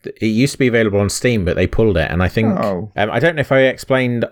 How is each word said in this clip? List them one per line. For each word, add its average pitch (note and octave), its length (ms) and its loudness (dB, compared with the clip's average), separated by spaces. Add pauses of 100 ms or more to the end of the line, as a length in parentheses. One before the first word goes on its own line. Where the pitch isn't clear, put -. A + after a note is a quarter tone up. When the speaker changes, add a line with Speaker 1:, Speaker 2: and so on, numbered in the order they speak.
Speaker 1:
It - 200 -8
used A2+ 280 0
to - 40 -14
be C3 100 2
available A2 320 2
on G2+ 100 2
Steam, A2+ 360 -2
but F2 100 0
they F#2 120 0
pulled A2 300 2
it. D#2+ 120 0
And F2+ 140 0
I F2+ 60 2
think, A2 280 0
Speaker 2:
Oh. G#2 380 -4
Speaker 1:
um, G#2+ 160 -2
I A#2+ 80 -2
don't E3 160 0
know D3 60 -4
if C3+ 100 -2
I C3+ 120 4
explained B2+ 680 0